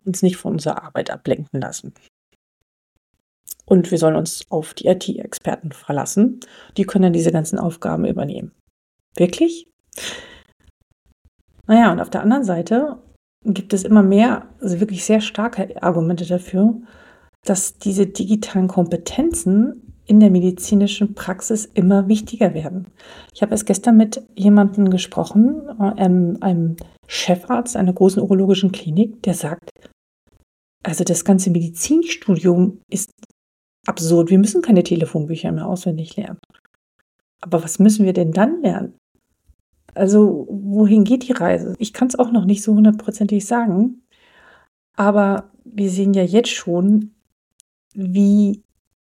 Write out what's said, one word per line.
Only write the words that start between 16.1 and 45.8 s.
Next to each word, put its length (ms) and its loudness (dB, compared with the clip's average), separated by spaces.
dafür, 560 0
dass 360 -4
diese 280 0
digitalen 640 -2
Kompetenzen 1300 -2
in 160 6
der 80 10
medizinischen 840 0
Praxis 500 -6
immer 420 2
wichtiger 460 0
werden. 360 -10
Ich 80 -20
habe 120 -2
erst 120 -4
gestern 320 2
mit 240 4
jemandem 560 4
gesprochen, 720 0
äh, 220 -2
einem, 400 2
einem 340 -2
Chefarzt 720 -4
einer 160 2
großen 260 2
urologischen 520 2
Klinik, 500 -2
der 100 -2
sagt, 380 -10
also 200 -4
das 220 -2
ganze 240 2
Medizinstudium 1400 0
ist 200 -8
absurd. 440 0
Wir 80 6
müssen 240 2
keine 200 4
Telefonbücher 680 -4
mehr 140 -6
auswendig 500 -8
lernen. 220 -10
Aber 200 -2
was 160 -6
müssen 280 4
wir 80 0
denn 180 0
dann 300 0
lernen? 320 -4
Also 540 2
wohin 560 2
geht 240 0
die 60 -2
Reise? 420 -2
Ich 160 -8
kann's 260 -2
auch 140 0
noch 140 0
nicht 160 0
so 100 -2
hundertprozentig 720 2
sagen, 560 -2
aber 540 0
wir 260 -4